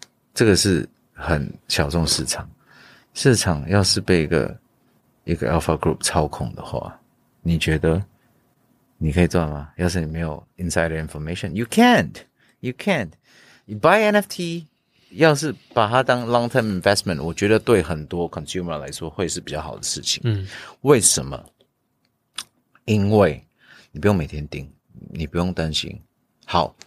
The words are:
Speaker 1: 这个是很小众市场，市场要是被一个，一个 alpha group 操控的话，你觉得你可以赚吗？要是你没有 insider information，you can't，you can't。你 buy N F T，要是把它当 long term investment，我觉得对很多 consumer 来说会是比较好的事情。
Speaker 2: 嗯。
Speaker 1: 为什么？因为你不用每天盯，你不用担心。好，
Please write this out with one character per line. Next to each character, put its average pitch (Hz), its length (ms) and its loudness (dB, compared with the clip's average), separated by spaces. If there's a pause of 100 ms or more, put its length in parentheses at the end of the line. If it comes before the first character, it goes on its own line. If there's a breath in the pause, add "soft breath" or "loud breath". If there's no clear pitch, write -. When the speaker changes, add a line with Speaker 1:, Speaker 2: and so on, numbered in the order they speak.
(340)
Speaker 1:
这 - 100 2
个 107 100 6
是 90 320 2 (280)
很 76 360 -2 (200)
小 76 200 0
众 82 160 2
市 73 200 -2
场， - 260 -8 (640 soft breath)
市 123 240 4
场 76 320 -2
要 101 120 4
是 98 200 2
被 87 220 4
一 73 40 -2
个， 69 320 0 (640)
一 85 100 -2
个 69 160 -2
alpha 78 300 2
group - 240 0
操 76 240 0
控 - 280 -8
的 - 60 -14
话， - 380 -10 (420)
你 85 160 0
觉 78 220 0
得 82 260 2 (920)
你 78 160 -2
可 87 80 4
以 85 60 6
赚 80 220 0
吗？ 73 280 -10
要 90 100 0
是 87 140 -2
你 78 40 -4
没 80 140 -6
有 80 260 -8 (120)
insider 82 440 -2
information，you 78 680 -6
can't，you - 1040 0
can't。 131 380 -4 (520 soft breath)
你 107 160 -12
buy 170 180 6
N 208 200 4
F 208 100 0
T， 170 400 -8 (440)
要 151 220 4
是 143 220 -4 (180)
把 110 160 2
它 131 140 4
当 123 240 0
long 120 220 2
term 110 320 0
investment， 95 420 0
我 82 100 -4
觉 98 140 0
得 107 100 6
对 104 240 4
很 78 260 -6
多 85 220 -4
consumer 85 480 -8
来 69 140 -10
说 80 180 -10
会 90 160 -4
是 80 140 -6
比 - 100 -16
较 76 120 -6
好 69 160 -10
的 50 60 -16
事 - 180 -6
情。 - 240 -4
Speaker 2:
嗯。 101 200 0 (360 loud breath)
Speaker 1:
为 135 180 6
什 71 260 2
么？ 67 160 -10 (1400)
因 104 260 2
为 92 340 2 (460 soft breath)
你 - 80 -12
不 85 80 0
用 104 80 4
每 80 100 -2
天 73 220 -8
盯， 69 200 -12 (440)
你 80 160 -6
不 85 100 -6
用 90 160 -2
担 80 180 -4
心。 - 300 -6 (420)
好， - 320 -2 (120)